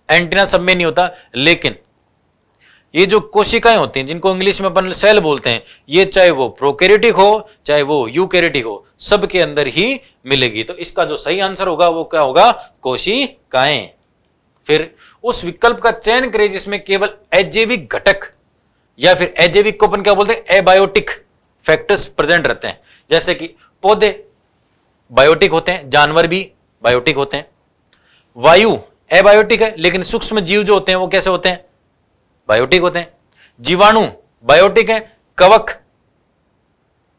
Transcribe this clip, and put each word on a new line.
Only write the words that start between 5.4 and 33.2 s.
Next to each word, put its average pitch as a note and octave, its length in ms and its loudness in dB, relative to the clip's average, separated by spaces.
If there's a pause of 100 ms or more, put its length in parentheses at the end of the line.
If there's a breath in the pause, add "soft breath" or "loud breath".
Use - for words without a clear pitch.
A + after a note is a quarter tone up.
हैं, A2+ 140 -4 (260 soft breath)
ये F3+ 160 2
चाहे F#3 260 2
वो C3+ 180 -2
प्रोकैरियोटिक F#3 640 2
हो G#3 360 2 (160 soft breath)
चाहे D3 160 0
वो C#3 260 -2
यूकैरियोटिक E3+ 580 -2
हो, G2+ 200 -12 (140)
सबके F#3 420 -2
अंदर D3 260 -2
ही G#3+ 340 -4 (240 soft breath)
मिलेगी। B2 380 -4
तो F3 100 -14
इसका F3 320 -6
जो D3+ 120 -6
सही F3 220 -6
आंसर F#3+ 280 -6
होगा E3+ 220 0
वो E3 140 -4
क्या D#3+ 180 -2
होगा? D#3 300 4 (300 loud breath)
कोशिकाएं। C3+ 1080 -4 (760)
फिर D#3 300 -2 (280 soft breath)
उस A3+ 220 -6
विकल्प A#3 340 -2
का A#3 120 0
चयन A#3 380 -2
करें G#3 220 0
जिसमें G3 340 -10
केवल G3 220 -2 (260)
अजैविक G3 540 -2
घटक - 460 -4 (640)
या F3 160 2
फिर F3 240 -4
अजैविक G3+ 400 0
को G#3+ 80 2
अपन G3 140 -4
क्या G3+ 120 2
बोलते G#3 200 0
हैं? - 120 -12
एबायोटिक F#3+ 640 2 (540)
फैक्टर्स D#3+ 420 -2
प्रेजेंट D#3 420 -2
रहते A#2 200 -6
हैं, - 140 -12 (300 soft breath)
जैसे E3 240 -2
कि E3 200 -14 (260 soft breath)
पौधे G#3 460 0 (840)
बायोटिक D3+ 400 4
होते E3 200 -2
हैं, D3+ 180 -8
जानवर D3+ 380 2
भी F3+ 240 -6 (320)
बायोटिक B2 320 0
होते C#3 220 -4
हैं, D3+ 120 -12 (880)
वायु E3+ 400 4 (340)
एबायोटिक G#3 500 4
है, A3 160 -2
लेकिन F3 260 -2
सूक्ष्म A3 360 -4
जीव G3 240 -2
जो G3+ 100 2
होते F#3+ 180 0
हैं F#3 80 0
वो F#3 80 -4
कैसे F#3+ 220 0
होते F3+ 200 -2
हैं? F3 160 -8 (840)
बायोटिक C3 320 2
होते F3 180 -2
हैं। E3+ 140 -12 (480 soft breath)